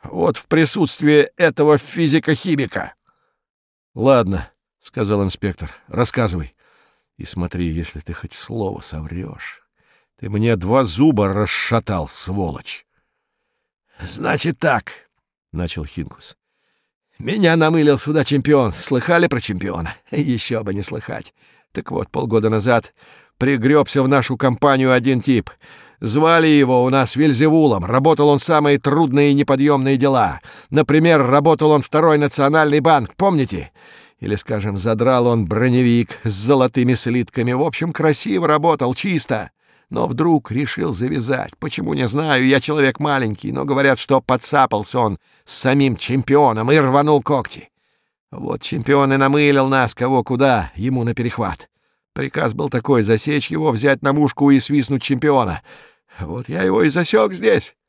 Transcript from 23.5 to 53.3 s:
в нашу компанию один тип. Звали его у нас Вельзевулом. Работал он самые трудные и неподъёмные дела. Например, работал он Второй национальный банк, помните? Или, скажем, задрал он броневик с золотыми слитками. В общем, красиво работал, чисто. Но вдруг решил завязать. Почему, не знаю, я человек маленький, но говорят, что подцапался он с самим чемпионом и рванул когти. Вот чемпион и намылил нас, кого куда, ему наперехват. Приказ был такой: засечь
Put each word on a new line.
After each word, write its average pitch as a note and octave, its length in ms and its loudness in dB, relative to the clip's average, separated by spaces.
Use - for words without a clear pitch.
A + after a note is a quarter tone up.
в C3 60 2
нашу C3 280 0
компанию C3 560 2
один B2+ 300 2
тип. B2 300 0
Звали D#3+ 480 2
его B2+ 360 4
у B2+ 60 0
нас C3 260 0
Вельзевулом. C#3+ 680 2
Работал D3 440 2
он C#3+ 100 4
самые D3 400 2
трудные C#3+ 500 2
и C#3 60 4
неподъёмные C#3 640 2
дела. B2 440 0
Например, D3+ 520 4
работал D3 460 2
он D3 140 4
Второй D#3 340 2
национальный D3 600 2
банк, C#3 360 2
помните? C#3 560 -2
Или, G2+ 140 -4
скажем, G2+ 420 -6
задрал A#2 480 0
он A#2 200 2
броневик A#2+ 800 2
с A2+ 80 -2
золотыми B2 600 2
слитками. A#2+ 600 -2
В C3 100 0
общем, E3 280 -4
красиво E3+ 560 0
работал, D3+ 460 0
чисто. C3 560 -4
Но - 180 -4
вдруг D#3 440 0
решил A#2 420 -4
завязать. B2+ 640 -6
Почему, D#3+ 380 -6
не B2+ 120 -2
знаю, C3+ 400 0
я C3 140 2
человек C#3+ 380 -2
маленький, C3 520 -4
но C3+ 140 -6
говорят, C#3 320 2
что C3 240 0
подцапался B2+ 800 0
он G#2 180 0
с - 140 -12
самим C3+ 400 2
чемпионом B2+ 760 0
и D3+ 60 4
рванул C#3+ 460 2
когти. - 460 -6
Вот - 320 -8
чемпион C3+ 500 0
и C#3 60 2
намылил C#3 500 2
нас, C3+ 280 0
кого B2 280 0
куда, B2 520 0
ему A#2+ 280 -4
наперехват. A#2 640 -6
Приказ C3+ 400 -4
был C#3+ 160 -4
такой: B2 320 0
засечь A#2 480 -2